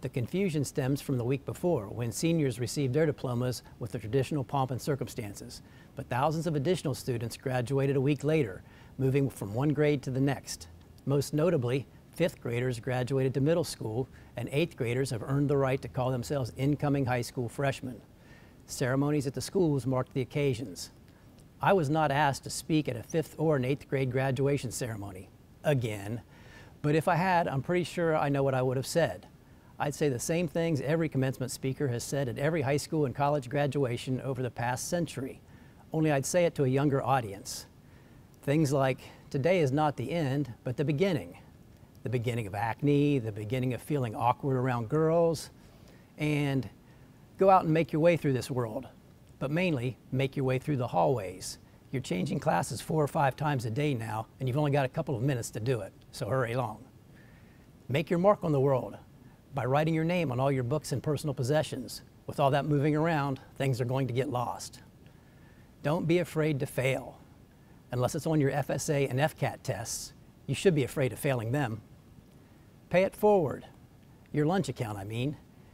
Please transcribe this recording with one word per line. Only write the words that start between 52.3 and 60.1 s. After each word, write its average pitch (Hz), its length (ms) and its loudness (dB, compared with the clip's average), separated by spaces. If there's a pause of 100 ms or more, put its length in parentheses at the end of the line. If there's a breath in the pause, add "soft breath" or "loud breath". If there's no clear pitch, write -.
classes 156 420 0
four 156 220 0
or 143 40 2
five 143 280 2
times 143 300 -2
a 117 40 -4
day 143 240 0
now, 110 320 -4 (140)
and 131 100 -2
you've 123 80 0
only 151 140 2
got 139 140 2
a 123 40 0
couple 156 260 -4
of 107 60 -2
minutes 127 300 -2
to 127 80 -8
do 113 220 0
it, 95 120 -12 (180)
so - 160 -6
hurry 120 260 0
along. 113 300 -4 (1040 loud breath)
Make 147 220 0
your 175 80 2
mark 196 260 4
on 170 80 0
the 143 80 4
world 131 380 2 (560 loud breath)
by 120 120 -2
writing 151 280 2
your 160 100 0
name 165 280 0